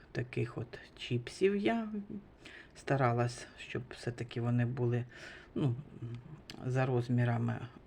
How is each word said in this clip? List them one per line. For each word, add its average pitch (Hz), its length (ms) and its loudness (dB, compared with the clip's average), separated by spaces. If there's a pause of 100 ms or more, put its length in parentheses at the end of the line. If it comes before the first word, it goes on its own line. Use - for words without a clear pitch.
(120)
таких 123 460 -2
от - 220 -8 (180)
чіпсів 156 580 2
я 220 320 2 (880)
старалась, 120 720 2 (100)
щоб - 320 -6
все-таки - 520 -4
вони 120 240 4
були, 120 400 2 (500)
ну, 139 200 4 (880)
за 127 200 2
розмірами 120 720 2 (320)